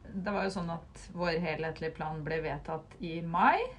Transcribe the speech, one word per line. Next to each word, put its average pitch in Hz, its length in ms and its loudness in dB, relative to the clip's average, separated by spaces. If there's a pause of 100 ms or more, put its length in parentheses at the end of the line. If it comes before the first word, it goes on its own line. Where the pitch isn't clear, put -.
(100)
det 196 220 -2
var 190 140 2
jo 190 80 0
sånn 170 180 -2
at - 380 -10
vår 170 260 0
helhetlige 160 560 0
plan 156 320 -4
ble 156 160 0
vedtatt 156 580 -4
i 165 220 -4
mai, 196 400 6 (180)